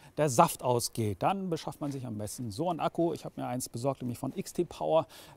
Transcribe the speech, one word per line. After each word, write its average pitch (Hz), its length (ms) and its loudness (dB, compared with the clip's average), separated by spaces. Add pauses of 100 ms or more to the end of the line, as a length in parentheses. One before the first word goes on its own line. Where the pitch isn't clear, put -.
(180)
der 151 120 4
Saft 156 340 6
ausgeht? 117 580 0
Dann 190 300 0
beschafft 156 280 -6
man 143 120 -4
sich 135 140 -6
am 113 120 -6
besten 107 320 -6
so 156 220 -2
einen 156 80 -2
Akku. 165 340 2
Ich - 100 -8
hab - 140 -10
mir 135 80 -4
eins 127 240 -4
besorgt, 131 320 -2
nämlich 123 160 -4
von - 180 -6
X - 160 -6
T 175 140 0
Power. 160 400 2 (320)